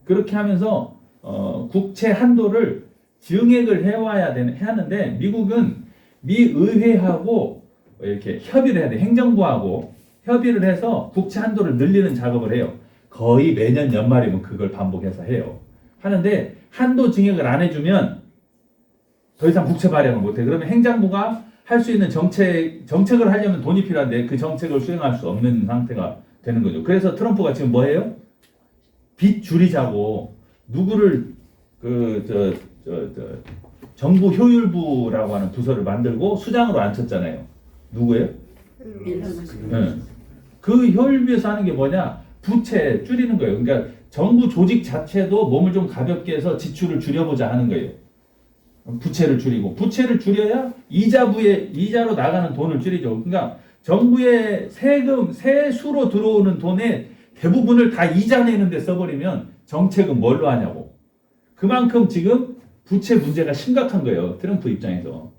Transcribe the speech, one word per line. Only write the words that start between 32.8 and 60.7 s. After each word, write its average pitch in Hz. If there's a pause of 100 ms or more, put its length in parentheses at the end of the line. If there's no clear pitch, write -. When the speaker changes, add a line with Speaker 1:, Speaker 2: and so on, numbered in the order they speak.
Speaker 1:
저, -
저, - (760)
정부 185
효율부라고 151
하는 98
부서를 120
만들고 117
수장으로 233
앉혔잖아요. 95 (460)
누구예요? 117 (760)
Speaker 2:
일론 180
머스크. 170
Speaker 1:
네. 104 (640)
그 240
효율부에서 247
하는 208
게 170
뭐냐? 139 (200)
부채 208
줄이는 240
거예요. 107
그러니까 - (180)
정부 226
조직 185
자체도 196
몸을 170
좀 185
가볍게 160
해서 151
지출을 151
줄여보자 143
하는 120
거예요. 85 (1080)
부채를 147
줄이고, 110
부채를 233
줄여야 214 (160)
이자부에, 214
이자로 220
나가는 165
돈을 143
줄이죠. 131
그러니까 175 (260)
정부의 233
세금, 262
세수로 285
들어오는 202
돈의 185 (260)
대부분을 240
다 175
이자 226
내는 202
데 156
써버리면 175 (160)
정책은 175
뭘로 139
하냐고. 110 (600)